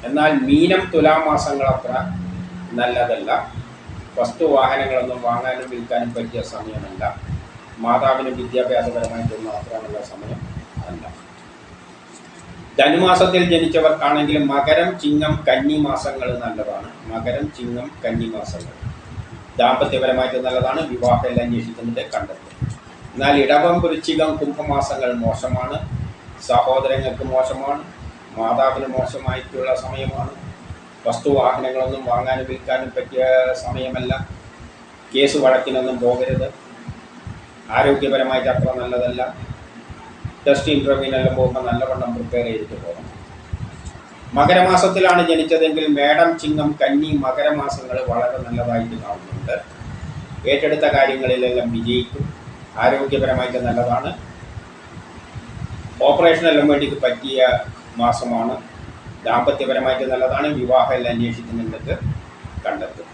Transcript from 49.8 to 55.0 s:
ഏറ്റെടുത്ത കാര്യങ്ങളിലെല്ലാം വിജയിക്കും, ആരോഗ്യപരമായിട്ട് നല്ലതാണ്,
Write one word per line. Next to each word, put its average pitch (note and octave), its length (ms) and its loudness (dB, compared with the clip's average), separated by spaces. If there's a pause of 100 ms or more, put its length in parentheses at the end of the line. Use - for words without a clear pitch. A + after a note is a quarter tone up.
ഏറ്റെടുത്ത D3+ 340 2 (100)
കാര്യങ്ങളിലെല്ലാം B2+ 800 2
വിജയിക്കും, A#2+ 480 -2 (600)
ആരോഗ്യപരമായിട്ട് B2+ 840 2
നല്ലതാണ്, A#2+ 440 0 (2000)